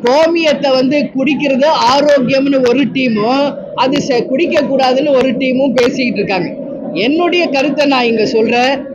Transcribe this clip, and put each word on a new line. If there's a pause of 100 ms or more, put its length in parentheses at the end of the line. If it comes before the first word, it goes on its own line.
கோமியத்தை
வந்து
குடிக்கிறது (260)
ஆரோக்கியம்னு
ஒரு
டீமும், (220)
அது
செ-,
குடிக்க
கூடாதுன்னு
ஒரு
டீமும்
பேசிக்கிட்டு
இருக்காங்க. (380)
என்னுடைய
கருத்தை
நான்
இங்க
சொல்றேன்.